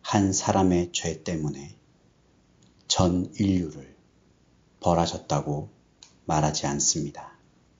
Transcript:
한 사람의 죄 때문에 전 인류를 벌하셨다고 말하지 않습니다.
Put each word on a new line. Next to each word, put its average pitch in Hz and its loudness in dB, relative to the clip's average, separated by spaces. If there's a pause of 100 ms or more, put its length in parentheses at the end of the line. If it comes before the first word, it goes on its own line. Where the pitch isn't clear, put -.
한 98 2
사람의 92 2
죄 78 -6
때문에 76 -6 (1080)
전 90 2
인류를 92 0 (840)
벌하셨다고 85 0 (560)
말하지 76 0
않습니다. 71 -4 (440)